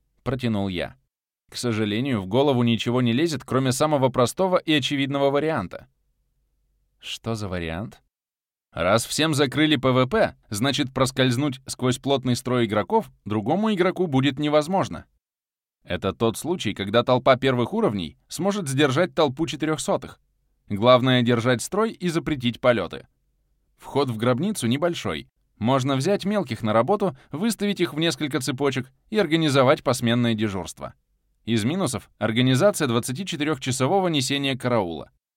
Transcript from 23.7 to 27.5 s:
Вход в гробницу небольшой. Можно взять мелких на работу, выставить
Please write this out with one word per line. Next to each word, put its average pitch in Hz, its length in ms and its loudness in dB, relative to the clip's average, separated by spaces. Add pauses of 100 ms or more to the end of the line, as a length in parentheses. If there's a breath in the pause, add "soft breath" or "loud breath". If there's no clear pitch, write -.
Вход 135 320 -2
в 110 80 -4
гробницу 123 500 0
небольшой. 127 600 -2 (280)
Можно 131 380 0
взять 175 300 -2
мелких 190 360 -4
на 107 120 0
работу, 175 420 2 (160 loud breath)
выставить 202 480 -2